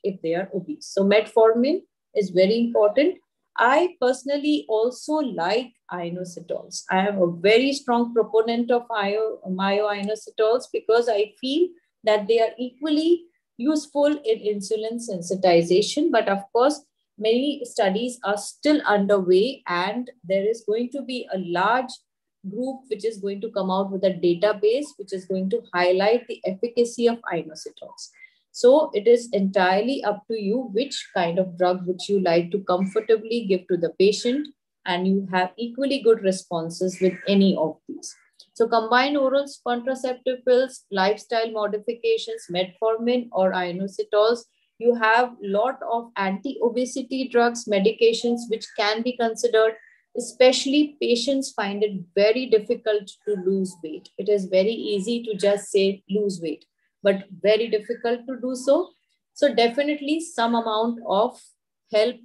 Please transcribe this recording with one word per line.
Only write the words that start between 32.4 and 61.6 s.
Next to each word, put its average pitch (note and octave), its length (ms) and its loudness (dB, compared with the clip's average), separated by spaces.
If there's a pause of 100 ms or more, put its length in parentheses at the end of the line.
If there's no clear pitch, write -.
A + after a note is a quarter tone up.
to G3+ 100 -2
comfortably A3 880 -2
give F#3 200 0
to F3+ 80 0
the E3 220 -2
patient, A#3+ 500 2 (380)
and F3+ 200 -2
you F#3+ 240 0
have F#3 260 0
equally C4 460 -4
good A3 200 4
responses F3+ 760 -4
with F#3 140 2 (140)
any G3 280 6
of D#3 200 -2 (120)
these. - 260 -14 (400)
So A#3 120 0
combined A#3+ 500 2
orals, C#4 500 0
contraceptive B3 800 -4
pills, B3+ 460 0
lifestyle G#3+ 600 -2
modifications, A3+ 1000 -4
metformin A3+ 840 -2
or F#3+ 200 2
inositols, G3+ 880 0 (380)
you A#3 160 4
have A#3 480 2
lot G#3+ 360 -2 (120)
of A#3 260 -4
anti-obesity B3 1120 -4
drugs, A#3+ 380 0
medications A3+ 840 2
which A3+ 180 -6 (120)
can G#3+ 240 0
be B3 140 -2
considered. A3+ 580 2 (420)
Especially C4+ 840 2
patients A#3+ 520 0
find G3+ 320 -4
it G3 160 -4 (160)
very A3 300 2
difficult G#3+ 640 0 (180)
to G#3 100 -2 (100)
lose F#3+ 260 0 (120)
weight. - 240 -12 (100)
It G3 100 -6
is G3 180 2
very F#3+ 260 2
easy G#3+ 500 -4
to G#3+ 140 -6
just G3+ 340 0
say, G3 400 2
"Lose G3 320 -2
weight," - 220 -8 (380)
but G3 260 0 (140)
very G#3+ 260 2
difficult A#3+ 580 -4
to B3+ 140 -10
do B3+ 160 -6
so. C#4+ 340 2 (440)
So C#4+ 200 2
definitely C#4+ 680 0
some A#3 360 -2
amount A3+ 500 -2
of G#3 340 0 (520)